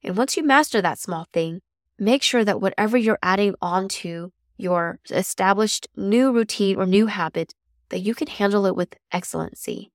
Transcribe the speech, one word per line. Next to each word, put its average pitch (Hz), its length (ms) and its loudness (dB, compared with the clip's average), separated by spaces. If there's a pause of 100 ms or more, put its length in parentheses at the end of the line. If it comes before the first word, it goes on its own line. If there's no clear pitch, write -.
And 185 140 -4
once 254 180 0
you 330 80 -2
master 277 380 4
that 165 180 -2
small 170 320 -8
thing, 165 300 -4 (360)
make 233 240 2
sure 233 240 2
that 202 160 0
whatever 214 360 0
you're 220 260 2
adding 196 380 2
on 185 280 -2
to 170 420 -10 (260)
your 175 420 -2 (100)
established 196 880 0
new 233 360 2
routine 214 460 0
or 190 80 0
new 196 220 4
habit, 170 460 -6 (360)
that 185 100 -6
you 208 160 -4
can 302 120 -6
handle 202 380 0
it 185 100 2
with 180 200 -4 (160)
excellency. - 840 -8